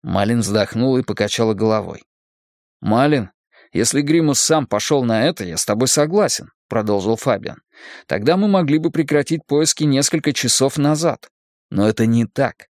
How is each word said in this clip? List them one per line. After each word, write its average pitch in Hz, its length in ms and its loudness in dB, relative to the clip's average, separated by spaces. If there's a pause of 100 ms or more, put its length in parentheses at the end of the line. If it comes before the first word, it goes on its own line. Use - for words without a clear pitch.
Малин 110 400 0
вздохнула 107 560 0
и 127 60 -2
покачала 107 500 -2
головой. 104 500 -2 (800)
"Малин, 123 500 0 (400)
если 131 300 0
Гримус 151 400 2
сам 156 260 0
пошел 123 380 0
на 113 200 2
это, 156 200 -2
я 82 100 -8
с - 100 -4
тобой 110 220 0
согласен", 156 640 0 (160)
продолжил 107 480 0
Фабиан. - 460 -4 (440)
"Тогда 107 300 0
мы 208 140 2
могли 156 300 2
бы 160 120 -2
прекратить 151 540 -2
поиски 151 400 0
несколько 143 480 0
часов - 440 0
назад. 151 520 0 (400)
Но 101 180 2
это 110 180 2
не 117 200 2
так. - 480 -4